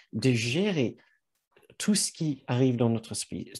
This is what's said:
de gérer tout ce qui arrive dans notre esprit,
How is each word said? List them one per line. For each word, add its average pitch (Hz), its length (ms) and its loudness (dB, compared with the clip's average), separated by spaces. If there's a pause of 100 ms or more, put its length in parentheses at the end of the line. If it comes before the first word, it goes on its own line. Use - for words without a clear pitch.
(140)
de 120 180 2
gérer 123 680 0 (800)
tout 208 180 0
ce - 160 -2
qui 151 360 -4
arrive 127 300 4
dans 117 120 4
notre 113 240 -2
esprit, - 460 -8